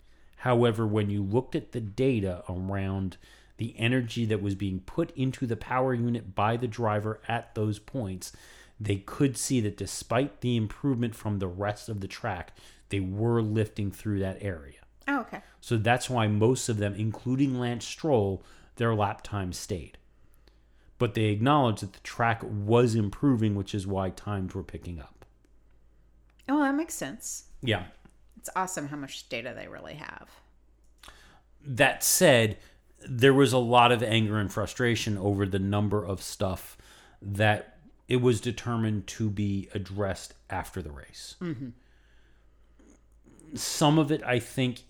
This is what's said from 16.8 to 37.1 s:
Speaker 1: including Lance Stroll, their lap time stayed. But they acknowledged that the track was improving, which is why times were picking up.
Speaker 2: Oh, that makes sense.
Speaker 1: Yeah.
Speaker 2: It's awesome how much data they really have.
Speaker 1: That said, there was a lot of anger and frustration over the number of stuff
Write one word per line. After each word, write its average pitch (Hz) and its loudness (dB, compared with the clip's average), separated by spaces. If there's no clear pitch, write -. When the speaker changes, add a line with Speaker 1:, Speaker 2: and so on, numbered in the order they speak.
Speaker 1:
including 123 -2
Lance 120 -4
Stroll, 104 0
their 117 2
lap 104 0
time 92 -4
stayed. - -10
But 120 0
they 110 2
acknowledged 117 4
that 95 -8
the - -20
track 117 -2
was 107 4
improving, 110 2
which 98 -4
is 95 -4
why 95 -2
times 95 -6
were 95 -6
picking 85 -12
up. - -20
Speaker 2:
Oh, 285 2
that 277 2
makes 330 -4
sense. - -10
Speaker 1:
Yeah. 104 0
Speaker 2:
It's - -16
awesome 180 -4
how 151 -10
much 135 -12
data 120 -8
they 104 -14
really - -14
have. - -14
Speaker 1:
That 135 2
said, 120 6
there 131 8
was 135 8
a 131 6
lot 120 8
of 117 4
anger 110 4
and 98 0
frustration 110 0
over 101 2
the 98 0
number 101 2
of 95 -6
stuff - -6